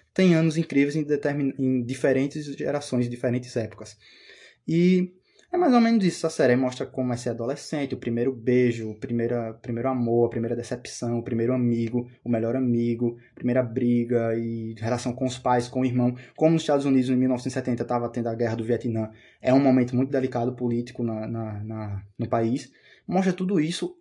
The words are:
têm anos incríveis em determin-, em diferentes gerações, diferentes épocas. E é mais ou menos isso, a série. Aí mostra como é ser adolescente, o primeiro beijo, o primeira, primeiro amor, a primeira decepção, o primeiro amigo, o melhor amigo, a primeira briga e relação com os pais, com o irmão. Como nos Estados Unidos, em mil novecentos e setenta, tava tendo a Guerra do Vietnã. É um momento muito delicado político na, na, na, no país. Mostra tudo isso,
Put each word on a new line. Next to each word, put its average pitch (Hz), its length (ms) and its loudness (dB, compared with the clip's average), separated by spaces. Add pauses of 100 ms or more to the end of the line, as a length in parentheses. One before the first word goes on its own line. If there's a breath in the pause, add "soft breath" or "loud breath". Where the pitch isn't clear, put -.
(140 loud breath)
têm 185 200 6
anos 160 220 4
incríveis 143 400 2
em 156 60 0
determin-, 143 560 -2
em 131 260 0
diferentes 135 600 0
gerações, 139 600 -4
diferentes 123 480 -4
épocas. - 440 -8 (680 loud breath)
E 180 460 4 (400 soft breath)
é 349 40 -2
mais 349 180 4
ou 240 60 6
menos 226 240 4
isso, 165 220 0
a 156 40 0
série. 131 220 4
Aí 123 60 6
mostra 131 280 -2
como 127 260 -4
é 117 40 -2
ser 120 140 -4
adolescente, 131 640 -6
o 98 40 -8
primeiro 120 340 -2
beijo, 120 580 2
o 107 40 -10
primeira, 117 600 -2
primeiro 120 340 -4
amor, 120 380 4
a 117 40 -2
primeira 117 240 -2
decepção, 120 640 -6
o 113 60 -6
primeiro 117 280 0
amigo, 120 560 0 (160 loud breath)
o 120 60 -6
melhor 117 240 0
amigo, 120 600 0 (160 loud breath)
a - 20 -20
primeira 123 260 0
briga 117 760 0
e 113 420 -6
relação 123 340 -2
com 123 120 -4
os 123 140 -4
pais, 123 280 2
com 127 140 -4
o 131 40 2
irmão. 123 300 2 (220 loud breath)
Como 160 160 4
nos 160 100 2
Estados 143 240 2
Unidos, 131 240 4
em 131 60 2
mil 127 120 2
novecentos 123 260 -2
e - 40 -2
setenta, 120 260 -2
tava 120 240 -2
tendo 117 200 -4
a 113 60 -2
Guerra 113 200 0
do 113 80 -4
Vietnã. 110 480 -2 (320 loud breath)
É 127 100 4
um 135 60 6
momento 127 380 4
muito 135 140 2
delicado 127 440 -2
político 123 480 -4
na, 110 240 -4
na, 110 380 -6
na, 107 380 -8 (140)
no 117 120 -4
país. 117 420 0 (380 soft breath)
Mostra 185 240 2
tudo 185 260 0
isso, 165 420 -2